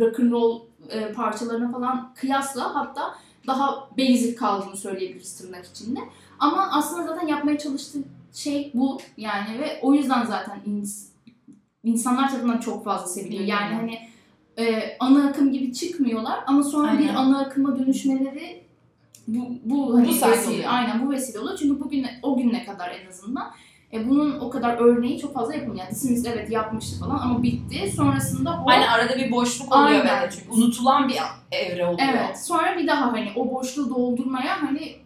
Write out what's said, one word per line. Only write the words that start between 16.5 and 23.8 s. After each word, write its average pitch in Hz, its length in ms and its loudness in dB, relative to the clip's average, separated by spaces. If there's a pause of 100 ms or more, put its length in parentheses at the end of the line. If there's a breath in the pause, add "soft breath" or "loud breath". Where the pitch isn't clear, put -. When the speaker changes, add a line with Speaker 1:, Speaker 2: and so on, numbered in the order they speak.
Speaker 1:
sonra 294 300 2
bir - 60 4
Speaker 2:
Aynen. 294 160 4
Speaker 1:
ana 269 260 4
akıma 269 380 0
dönüşmeleri 269 880 -2 (640)
bu, 247 200 -2 (160)
bu 247 340 0
hani 240 100 8
Speaker 2:
Bu - 40 2
sayede 233 260 4
Speaker 1:
vesile, 226 160 0
Speaker 2:
oluyor. - 180 -2
Speaker 1:
aynen 233 340 0
bu 285 40 0
vesile 214 280 -4
oluyor. 311 200 -8
Çünkü 277 220 2
bugüne, 262 420 -4
o 269 140 0
güne 240 280 0
kadar 180 260 -10
en 190 180 -14
azından, 220 440 -10 (400 loud breath)